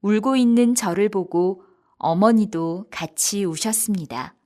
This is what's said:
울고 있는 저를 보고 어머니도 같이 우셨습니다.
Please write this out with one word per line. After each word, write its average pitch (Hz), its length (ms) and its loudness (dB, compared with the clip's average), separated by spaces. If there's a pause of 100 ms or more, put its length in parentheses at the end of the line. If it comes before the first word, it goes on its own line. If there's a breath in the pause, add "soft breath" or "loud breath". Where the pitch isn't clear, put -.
울고 214 360 0
있는 240 380 4
저를 202 360 0
보고 185 520 -2 (360 soft breath)
어머니도 185 920 2
같이 - 540 -4
우셨습니다. 170 880 -4 (120)